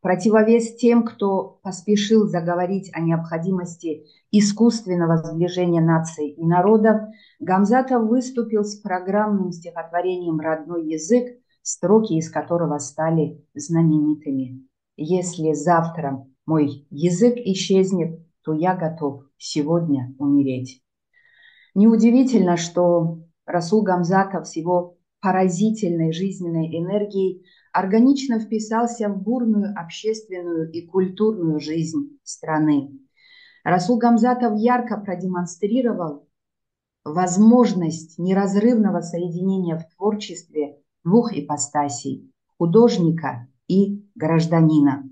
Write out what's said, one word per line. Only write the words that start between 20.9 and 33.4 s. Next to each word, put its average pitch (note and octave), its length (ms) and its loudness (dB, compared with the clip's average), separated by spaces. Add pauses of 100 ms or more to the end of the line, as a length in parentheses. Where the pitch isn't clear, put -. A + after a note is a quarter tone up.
Неудивительно, A3+ 840 4
что E3+ 680 0 (200)
Расул F3+ 380 0
Гамзатов F#3 640 0
с - 100 -12
его F3 400 -2 (240)
поразительной F#3 920 0
жизненной E3 680 -4
энергией F#3+ 640 -4 (300)
органично A3+ 680 2
вписался A3 680 -4
в F#3+ 120 -6
бурную G#3+ 560 -2
общественную F3 920 -6
и E3+ 160 -12
культурную F#3 760 0
жизнь D#3 640 -6
страны. D3+ 680 -2 (720)